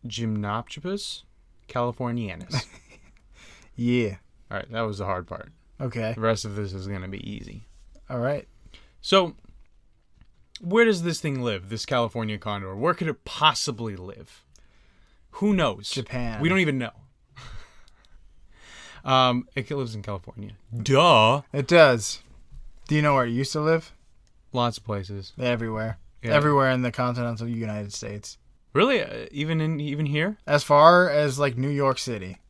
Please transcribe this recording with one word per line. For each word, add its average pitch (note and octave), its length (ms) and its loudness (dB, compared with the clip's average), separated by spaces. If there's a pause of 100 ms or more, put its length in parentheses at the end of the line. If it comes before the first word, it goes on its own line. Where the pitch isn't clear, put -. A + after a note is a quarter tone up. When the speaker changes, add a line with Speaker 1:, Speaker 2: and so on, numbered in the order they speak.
Speaker 1:
Gymnochippus A2+ 1160 -6 (460)
californianus. A#2+ 1000 -4
<laughs> - 40 -20 (1000)
Speaker 2:
Yeah. A#2+ 420 0 (340)
Speaker 1:
All G2 80 -8
right, - 120 -12
that A2+ 120 -4
was G#2+ 160 -4
the G2 80 -6
hard F#2 200 -4
part. - 240 -14 (300)
Speaker 2:
Okay. A2+ 340 -4
Speaker 1:
The A2+ 60 -10
rest A2 240 0
of G#2 120 -8
this G2 180 -6
is F#2+ 120 -10
gonna F#2+ 220 -8
be F#2+ 200 -12
easy. G#2 340 -14 (480)
Speaker 2:
All B2+ 80 -6
right. A#2+ 280 -4 (540)
Speaker 1:
So, F#3+ 340 2 (1300)
where G3+ 240 4
does G3 200 2
this E3+ 180 -2
thing C3+ 200 -4
live, G2 280 -4
this A2 160 -8
California A2+ 500 -2
condor? G2 400 -8
Where C#3+ 160 0
could E3 160 -4
it - 160 -8
possibly A#2 720 0
live? - 480 -18 (920)
Who G3+ 180 2
knows? C#3 360 -2
Speaker 2:
Japan. A#2+ 500 -6
Speaker 1:
We D#3 80 2
don't F#3+ 120 4
even D3 180 2
know. A#2+ 140 -6 (440)
<laughs> - 60 -20 (1600)
Um, B2+ 520 2
it B2+ 120 -6
lives B2+ 280 -6
in G#2 60 -10
California. G2+ 500 -12 (280)
Duh. C3+ 600 6 (100)
Speaker 2:
It C#3+ 140 -2
does. C#3 540 6 (680)
Do D3 80 0
you D3+ 80 4
know D3 140 4
where B2+ 100 4
it A#2 60 -2
used C3 200 -2
to D#3 80 -4
live? D#3+ 320 0 (600)
Speaker 1:
Lots A#2+ 260 -2
of - 60 -20
places. G2+ 560 -8
Speaker 2:
Everywhere. A2+ 580 -2 (240)
Speaker 1:
Yeah. A#2+ 120 -2
Speaker 2:
Everywhere C#3+ 360 4
in B2+ 120 0
the A#2+ 100 -2
continental A#2+ 560 -4
United G#2+ 440 -6
States. G#2 460 -12 (360)
Speaker 1:
Really? A3 280 2
Uh, - 300 -10
even D#3 280 -2
in, D#3 200 -2
even D3 260 -4
here? D#3 300 -2 (100)
Speaker 2:
As D3 160 2
far E3 480 8
as, D3 260 2
like, C#3 220 0
New C3+ 100 -2
York C#3 300 0
City. F#2+ 400 -8 (120)